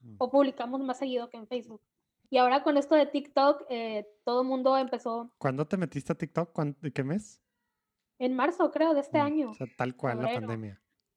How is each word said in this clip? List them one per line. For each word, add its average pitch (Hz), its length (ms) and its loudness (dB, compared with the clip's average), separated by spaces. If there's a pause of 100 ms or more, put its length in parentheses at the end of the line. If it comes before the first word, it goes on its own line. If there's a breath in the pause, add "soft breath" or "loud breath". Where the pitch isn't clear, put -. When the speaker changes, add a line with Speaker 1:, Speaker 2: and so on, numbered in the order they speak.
Speaker 1:
Mm. - 180 -20
Speaker 2:
o 247 100 0
publicamos 269 520 2
más 254 180 -6
seguido 247 320 -4
que 233 60 -16
en 220 100 -16
Facebook. 233 340 -10 (480)
Y 262 80 4
ahora 254 240 6
con 294 160 2
esto 285 160 2
de 294 140 8
TikTok, 285 640 2
eh, 220 380 -6 (160)
todo 247 200 0
mundo 262 340 2
empezó 240 640 -4
Speaker 1:
¿Cuándo 139 260 -2
te 196 120 -2
metiste 160 360 -4
a - 20 -8
TikTok? 165 380 -4
¿Cuán-, 147 280 -4
de 147 120 -8
qué 135 100 -4
mes? 175 380 -8 (760)
Speaker 2:
En 254 160 -2
marzo, 311 340 0
creo, 320 240 2
de 285 80 2
este 285 160 -2
Speaker 1:
Mm, 294 80 2
Speaker 2:
año, 294 240 -2
Speaker 1:
o 220 60 -14
sea, 127 200 -8
tal 123 200 -4
cual 120 220 -2
la 127 100 -2
Speaker 2:
febrero. 240 200 -4
Speaker 1:
pandemia. 110 340 -8 (360)